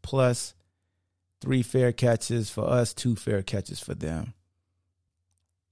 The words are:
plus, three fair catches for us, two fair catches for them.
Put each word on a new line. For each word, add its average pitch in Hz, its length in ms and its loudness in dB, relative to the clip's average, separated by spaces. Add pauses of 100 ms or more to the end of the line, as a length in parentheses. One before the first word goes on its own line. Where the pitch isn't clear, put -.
plus, 127 500 0 (880)
three 131 220 2
fair 123 300 2
catches 117 580 2
for - 180 -2
us, 123 240 2
two 117 240 0
fair 101 240 -2
catches - 400 -6
for 101 140 -8
them. 87 400 -6 (1400)